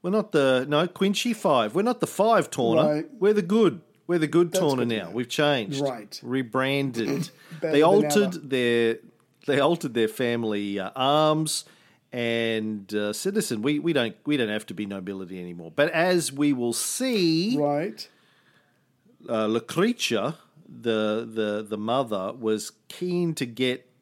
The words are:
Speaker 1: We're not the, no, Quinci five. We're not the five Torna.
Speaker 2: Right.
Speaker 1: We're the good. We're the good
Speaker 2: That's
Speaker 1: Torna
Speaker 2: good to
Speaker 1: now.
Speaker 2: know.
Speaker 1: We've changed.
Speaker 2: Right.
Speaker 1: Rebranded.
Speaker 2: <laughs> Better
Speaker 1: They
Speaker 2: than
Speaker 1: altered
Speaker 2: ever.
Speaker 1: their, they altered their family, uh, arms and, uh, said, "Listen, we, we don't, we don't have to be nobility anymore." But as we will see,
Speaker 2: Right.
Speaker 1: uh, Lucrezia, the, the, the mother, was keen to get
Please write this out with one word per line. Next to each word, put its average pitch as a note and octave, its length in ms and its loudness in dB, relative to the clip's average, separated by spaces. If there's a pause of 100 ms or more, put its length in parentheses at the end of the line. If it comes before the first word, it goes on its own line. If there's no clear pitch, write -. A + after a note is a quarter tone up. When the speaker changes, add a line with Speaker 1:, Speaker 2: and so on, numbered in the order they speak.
Speaker 1:
We're F3+ 80 -4
not G#3 220 0
the, C3 360 4
no, D3 180 2
Quinci G3+ 480 -2
five. A#2+ 400 2
We're F3+ 80 2
not A#3+ 180 -2
the B3 60 0
five G#3 440 2
Torna. D#3 380 2
Speaker 2:
Right. D3+ 180 -2 (120)
Speaker 1:
We're G3+ 160 4
the G#3 80 2
good. F3+ 380 2 (260)
We're F3 120 0
the D#3 80 2
good E3 260 2
Speaker 2:
That's F#3+ 80 2
Speaker 1:
Torna C3+ 240 2
Speaker 2:
good A#2+ 60 0
to A2+ 60 0
Speaker 1:
now. G2+ 100 -4
Speaker 2:
know. E2 60 -12
Speaker 1:
We've A#2 160 -4
changed. C#3 520 0
Speaker 2:
Right. B2 420 -6
Speaker 1:
Rebranded. C3 1080 -2 (140)
Speaker 2:
<laughs> - 160 -18
Better D#3+ 120 -2
Speaker 1:
They D3 80 6
Speaker 2:
than D#3 80 8
Speaker 1:
altered G3 480 4
Speaker 2:
ever. - 20 -10
Speaker 1:
their, A#2+ 600 2 (480)
they C#3 140 2
altered D3 340 0
their A2+ 140 2
family, G#2+ 720 -2
uh, F#2 160 -8
arms D#3 680 2 (480)
and, A2+ 840 -4
uh, G#2 180 -2
said, F#3+ 220 -6
"Listen, B2+ 280 -2
we, D3 160 0
we D#3+ 140 -2
don't, A#2+ 320 0
we D3 120 0
don't A#2+ 120 0
have G#2+ 180 -4
to - 80 -12
be G2+ 120 -6
nobility F#2+ 540 -10
anymore." E2+ 340 -12
But D3+ 160 2
as E3 420 0
we C#3+ 200 2
will A#2+ 200 0
see, G3 840 0
Speaker 2:
Right. D3 500 -2 (1200)
Speaker 1:
uh, A2 180 0
Lucrezia, A#2+ 880 -2 (320)
the, A2+ 640 -2
the, G#2+ 380 -2
the G#2+ 100 -6
mother, A2 540 -2
was A2 400 -4 (160)
keen F3 460 -4
to C#3 120 -6
get B2+ 380 -4 (180)